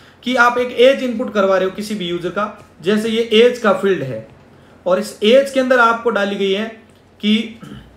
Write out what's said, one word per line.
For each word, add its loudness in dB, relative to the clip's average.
कि -4
आप 2
एक -4
age 6
input -6
करवा 2
रहे 0
हो -2
किसी -10
भी -6
user -6
का, -6
जैसे 0
ये 0
एज 4
का 0
field -2
है -10
और 2
इस -8
एज 4
के -2
अंदर 2
आपको 2
डाली -2
गई -2
है -2
कि, -2